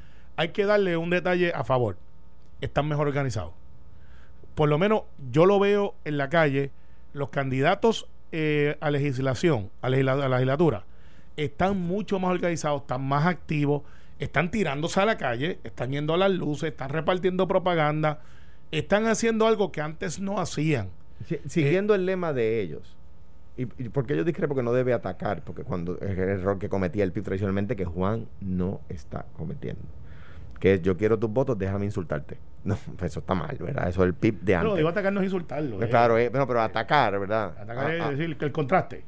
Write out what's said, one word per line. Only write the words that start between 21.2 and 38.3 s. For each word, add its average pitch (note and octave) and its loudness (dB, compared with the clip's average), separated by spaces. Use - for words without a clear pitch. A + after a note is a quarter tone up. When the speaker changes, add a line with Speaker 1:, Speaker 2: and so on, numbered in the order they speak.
Speaker 2:
Si-, E3 -4
siguiendo F3+ 4
Speaker 1:
Eh, G3 4
Speaker 2:
el F3+ 0
lema F3+ 0
de A2+ 2
ellos, D#2 -6
y, B2+ -6
y A#2+ -6
porque C3+ 0
yo D#3+ 0
discrepo D#3 -2
que C3 0
no A#2 0
debe B2+ 2
atacar, F#2+ -2
porque D#2+ -8
cuando F2 -4
es F#2+ -4
el F#2 0
error G2 2
que G2 -4
cometía G2 2
el F2+ 0
pip G2 -4
tradicionalmente, G2 0
que F#2 -4
Juan F#2+ -2
no F#2 -2
está - -8
cometiendo, D#2 -6
que F#2+ 8
es, F2 2
"Yo F2+ 4
quiero G#2+ 4
tus A2 0
votos, B2+ 2
déjame G2 -2
insultarte". F2 -4
No, G2 -2
<laughs> - -8
eso E2+ -4
está - -2
mal, D2+ -4
¿verdad? - -2
Eso F#2 2
es - 6
el F#2 2
pip A2 0
de F2+ 4
Speaker 1:
No, E2+ 4
Speaker 2:
antes. G#3+ 2
Speaker 1:
digo, D#3 2
atacar G3 0
no G3+ 0
es F#3 2
insultarlo, D#3 -4
Speaker 2:
Pues G#2+ -2
Speaker 1:
eh. - -4
Speaker 2:
claro, A#2 6
eh, A#2+ 4
bueno, B2+ 2
pero A#2+ 2
atacar, A2 2
¿verdad? G2+ -2
Speaker 1:
Atacar A#2+ -6
Speaker 2:
A-, E3 -2
Speaker 1:
es E3+ -4
Speaker 2:
a-, D3+ -2
Speaker 1:
decir D3+ -4